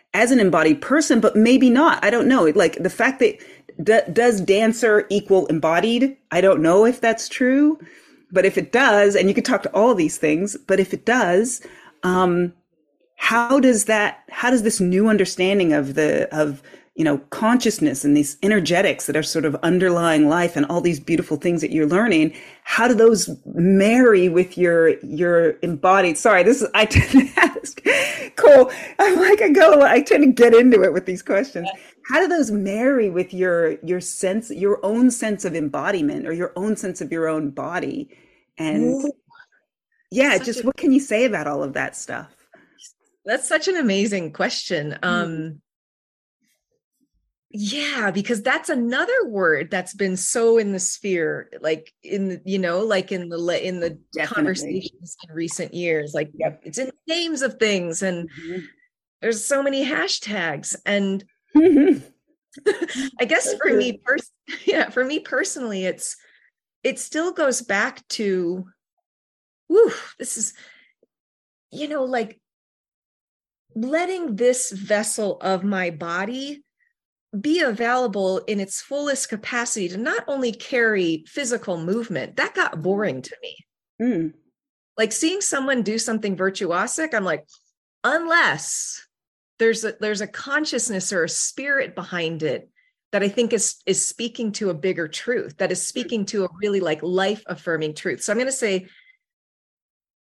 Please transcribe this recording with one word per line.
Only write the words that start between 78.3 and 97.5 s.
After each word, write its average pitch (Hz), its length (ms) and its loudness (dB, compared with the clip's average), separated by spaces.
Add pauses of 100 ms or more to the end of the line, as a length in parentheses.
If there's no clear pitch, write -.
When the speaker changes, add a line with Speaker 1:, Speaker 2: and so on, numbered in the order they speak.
Speaker 2:
in 202 200 -6
its 196 220 -10
fullest 285 480 -6
capacity 226 580 -6
to 180 80 -10
not 311 320 -6
only 262 240 -4
carry 202 760 -2
physical 214 560 -8
movement, 180 540 -6
that 349 180 -4
got 320 280 -4
boring 180 400 -4
to - 200 -18
me. 85 140 -18 (460)
Speaker 1:
Mm. 170 300 -2 (640)
Speaker 2:
Like, 220 140 -2
seeing 349 280 -4
someone 269 420 -4
do 208 160 -4
something 214 380 -4
virtuosic, 190 800 -4
I'm 208 100 -2
like, 160 220 -6 (580)
unless 302 1000 -2 (520)
there's 226 260 0
a, 220 160 -6
there's 214 200 -6
a 208 60 -8
consciousness 269 840 -6
or 175 120 0
a 160 40 -6
spirit 269 640 -6
behind 165 480 -8
it 135 260 -6 (440)
that 202 100 -2
I 202 60 0
think 233 260 -2
is, - 220 -4 (100)
is 190 180 -2
speaking 233 480 -8
to 208 160 -6
a 175 60 -4
bigger 170 340 -6
truth, 226 480 -8
that - 160 -4
is 185 80 -6
Speaker 1:
Mm. - 60 -8
Speaker 2:
speaking 226 400 -6
to 202 180 -4
a 180 40 -6 (120)
really, 202 200 -2
like, 156 220 -4
life-affirming 180 920 -4